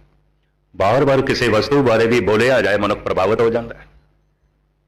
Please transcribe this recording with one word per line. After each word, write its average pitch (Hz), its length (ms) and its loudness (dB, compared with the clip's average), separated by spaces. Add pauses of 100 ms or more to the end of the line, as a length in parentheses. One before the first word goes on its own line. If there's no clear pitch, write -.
(760)
ਬਾਰ-ਬਾਰ 131 460 2
ਕਿਸੇ 123 260 -2
ਵਸਤੂ 113 360 0
ਬਾਰੇ 113 240 2
ਵੀ 120 120 0
ਬੋਲਿਆ 110 420 0
ਜਾਏ, 98 160 0
ਮਨੁੱਖ 104 220 -2
ਪ੍ਰਭਾਵਿਤ 98 420 -2
ਹੋ 117 80 2
ਜਾਂਦਾ 117 260 -6
ਹੈ। - 120 -20 (1000)